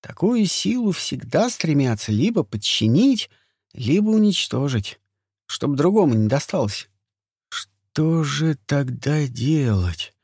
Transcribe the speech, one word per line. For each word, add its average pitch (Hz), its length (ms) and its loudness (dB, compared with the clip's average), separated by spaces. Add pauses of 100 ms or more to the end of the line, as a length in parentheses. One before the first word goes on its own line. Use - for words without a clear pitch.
Такую 220 440 0
силу 208 480 0
всегда 143 560 -2
стремятся 135 640 0
либо 151 320 0
подчинить, 160 840 0 (440)
либо 165 360 0
уничтожить, 143 920 0 (460)
чтоб - 300 -4
другому 165 400 4
не 107 120 2
досталось». 131 640 -2 (600)
«Что - 760 -2
же 147 420 -2
тогда 143 600 -2
делать?» 117 840 0 (100)